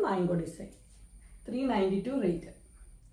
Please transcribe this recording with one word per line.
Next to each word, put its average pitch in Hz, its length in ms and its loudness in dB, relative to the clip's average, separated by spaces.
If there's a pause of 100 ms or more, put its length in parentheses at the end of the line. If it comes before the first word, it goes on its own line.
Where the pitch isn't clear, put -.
മാംഗോ 175 360 2
ഡിസൈൻ. - 280 -10 (760)
ത്രീ 240 120 -4 (140)
നയൻറ്റി 196 340 2
ടു 269 60 -2 (140)
റേറ്റ്. 170 260 -2 (600)